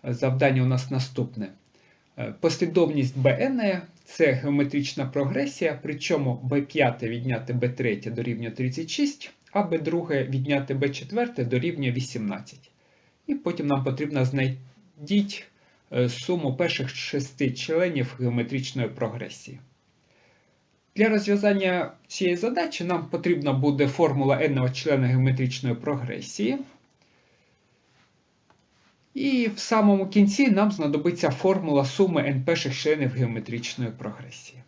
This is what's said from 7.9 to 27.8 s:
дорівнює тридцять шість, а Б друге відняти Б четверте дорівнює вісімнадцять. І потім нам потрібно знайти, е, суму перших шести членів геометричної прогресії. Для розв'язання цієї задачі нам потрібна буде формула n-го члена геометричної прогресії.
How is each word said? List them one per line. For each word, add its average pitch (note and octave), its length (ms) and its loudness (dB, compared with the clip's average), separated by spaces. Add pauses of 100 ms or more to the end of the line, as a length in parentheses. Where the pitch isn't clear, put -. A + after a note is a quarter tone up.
дорівнює A#2 400 -6
тридцять C3+ 380 -4
шість, - 420 -4 (200)
а G3+ 120 0
Б E3 160 -2
друге D#3 440 -2
відняти C3+ 500 -2
Б C3+ 160 0
четверте G#3 560 -4
дорівнює C3+ 460 -2
вісімнадцять. A2 800 -8 (560)
І C#4+ 80 -2
потім E3+ 320 -4
нам C3+ 160 2
потрібно C#3 420 0
знайти, C#3+ 1160 -2 (480)
е, B2 180 2
суму D3 460 -2
перших D#3+ 340 -2
шести - 640 -4
членів D#3+ 680 -2
геометричної B2 680 -2
прогресії. G#2+ 720 -8 (1400)
Для G#3 140 6
розв'язання G3+ 840 2 (160)
цієї F3 300 0
задачі B3 460 -2
нам E3+ 260 -2
потрібна D#3+ 440 0
буде C#3 340 4
формула C3+ 500 2
n-го C3+ 320 2
члена C3 380 0
геометричної C3 680 2
прогресії. C#3+ 840 -4 (2500)